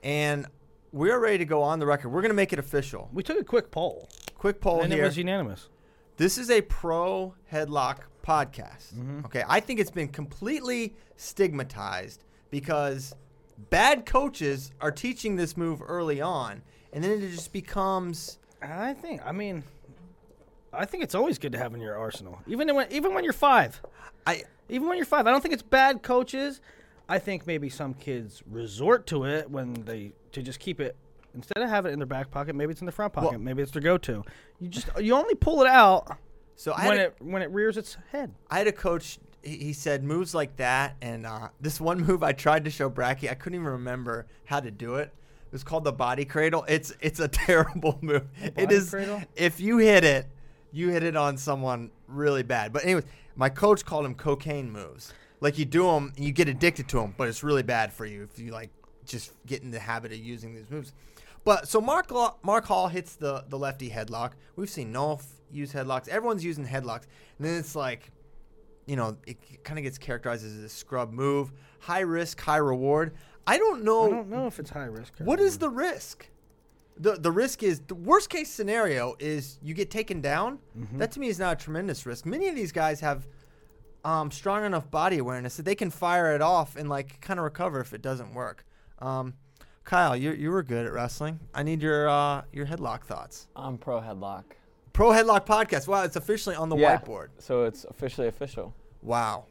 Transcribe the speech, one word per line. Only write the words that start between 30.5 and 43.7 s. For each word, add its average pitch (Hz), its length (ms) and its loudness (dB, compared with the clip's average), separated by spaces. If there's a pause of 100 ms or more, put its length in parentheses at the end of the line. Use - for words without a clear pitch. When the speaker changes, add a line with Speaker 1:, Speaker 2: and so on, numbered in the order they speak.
Speaker 2:
keep 170 220 -6
it, 131 160 -6 (360)
instead 202 300 -6
of 247 60 -2
having 202 220 0
it - 20 -4
in 143 60 -4
their 143 60 -2
back 135 240 -6
pocket, 143 240 -6
maybe 147 180 -2
it's 156 100 -8
in 180 40 -8
the 175 60 -6
front 208 240 -4
Speaker 1:
Well 156 120 0
Speaker 2:
pocket, 123 120 -2
maybe 131 240 -4
it's 139 80 -6
their 147 100 -6
go-to. 143 440 2 (340)
You 175 80 -10
just, 196 220 -6 (100)
you 214 160 4
only 359 200 4
pull 311 260 4
it 262 60 10
out 220 500 10 (400)
Speaker 1:
So - 160 -4
I 220 160 4
Speaker 2:
when 208 80 6
Speaker 1:
had - 20 4
a 185 120 4
Speaker 2:
it, - 80 -20
when 175 220 -4
it 160 100 -4
rears 208 260 0
its - 180 -10 (160)
head. 277 220 -8 (180)
Speaker 1:
I 156 60 0
had 208 100 4
a 208 60 2
coach, 170 460 -2 (220)
he, 147 140 -10
he 147 180 -6
said 143 300 -2
moves 170 320 -2
like 139 220 -2
that, 135 440 0
and, 113 240 -8
uh, 110 220 -10 (140)
this 147 180 -4
one 165 260 0
move 175 180 4
I 147 100 4
tried 151 320 4
to 156 40 -2
show 139 200 -2
Bracky, 131 420 -2
I 131 40 -6
couldn't 175 200 -10
even 165 160 -4